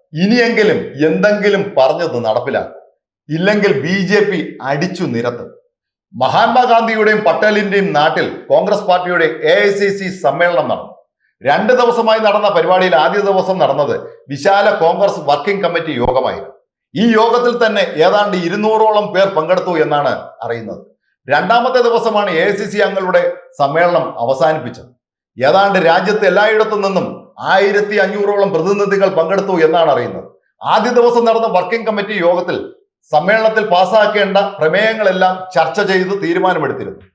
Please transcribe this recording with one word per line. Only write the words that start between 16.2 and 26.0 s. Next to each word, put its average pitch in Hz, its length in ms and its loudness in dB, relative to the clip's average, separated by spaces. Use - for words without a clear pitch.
ഈ - 20 2
യോഗത്തിൽ 240 420 2
തന്നെ 208 220 0
ഏതാണ്ട് 202 300 2
ഇരുന്നൂറോളം 214 640 2
പേർ 190 160 2
പങ്കെടുത്തു 175 360 0
എന്നാണ് 139 280 0
അറിയുന്നത്. 104 360 -10
രണ്ടാമത്തെ 240 560 0
ദിവസമാണ് 214 400 0
എ 180 100 2
ഐ - 80 -2
സി 214 160 -6
സി - 20 -2
അംഗങ്ങളുടെ 185 340 0
സമ്മേളനം 160 440 2
അവസാനിപ്പിച്ചത്. 143 680 -2
ഏതാണ്ട് 190 300 2
രാജ്യത്ത് 208 420 2